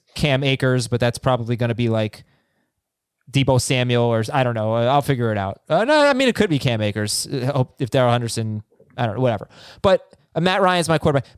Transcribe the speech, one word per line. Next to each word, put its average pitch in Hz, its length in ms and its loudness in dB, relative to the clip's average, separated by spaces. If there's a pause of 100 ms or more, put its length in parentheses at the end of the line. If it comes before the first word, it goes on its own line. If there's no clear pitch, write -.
(140)
Cam 139 300 0
Akers, 131 440 0
but 120 120 -2
that's 120 180 0
probably 120 380 -2
gonna 117 180 -2
be, 117 140 -2
like, 110 360 -4 (1040)
Deebo 131 300 2
Samuel, 123 440 0
or 113 180 0 (100)
I 135 100 0
don't 120 120 0
know. 110 220 -2
Uh, 117 80 0
I'll 139 180 2
figure 120 300 -2
it 104 60 -2
out. 98 300 -6
Uh, 170 160 0
no, 302 140 2
I 285 140 4
mean, 262 160 2
it 226 60 0
could 208 160 0
be 147 80 0
Cam 120 240 0
Akers. 104 440 -2
Uh, 135 280 -4
hope 127 260 -2
if 127 100 -4
Darrell 123 220 2
Henderson, 113 500 -4 (340)
I 120 100 -2
don't 104 100 -4
know, 127 60 -2
whatever. 113 260 -2 (320)
But, 190 260 2 (280)
uh, 160 60 -2
Matt 185 200 2
Ryan's 180 280 2
my 160 100 2
quarterback. 139 280 0 (120)